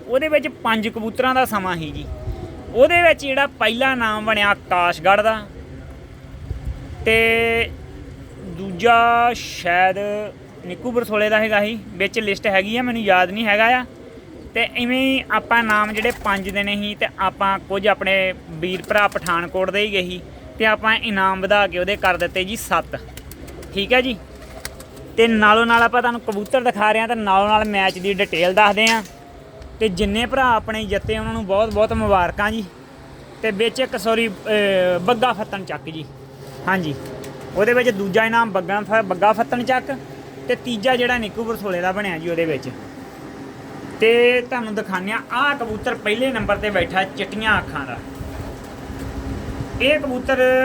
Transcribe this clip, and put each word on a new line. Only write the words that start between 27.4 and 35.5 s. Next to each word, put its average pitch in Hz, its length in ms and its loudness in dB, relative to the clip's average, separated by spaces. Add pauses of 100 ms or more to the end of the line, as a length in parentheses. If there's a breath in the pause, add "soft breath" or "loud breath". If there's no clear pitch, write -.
ਨਾਲ 214 180 4
ਮੈਚ 190 340 0
ਦੀ 196 140 0
ਡਿਟੇਲ 180 400 2
ਦੱਸਦੇ 208 340 6
ਹਾਂ। 226 160 2 (760)
ਤੇ 214 100 2
ਜਿੰਨੇ 202 360 0
ਭਰਾ 262 180 0
ਆਪਣੇ 220 400 0
ਜਿੱਤੇ, 202 340 -2
ਉਹਨਾਂ 220 160 -4
ਨੂੰ 226 120 -4
ਬਹੁਤ, 208 280 2
ਬਹੁਤ 214 200 2
ਮੁਬਾਰਕਾਂ 202 580 2
ਜੀ। 220 120 -4 (800)
ਤੇ 220 100 0
ਵਿੱਚ 220 280 0
ਇੱਕ, 254 180 -2
ਸੌਰੀ, 226 300 2
ਅਹ, 190 760 2
ਬੱਗਾ 233 320 2
ਫੱਤਣ 196 300 -6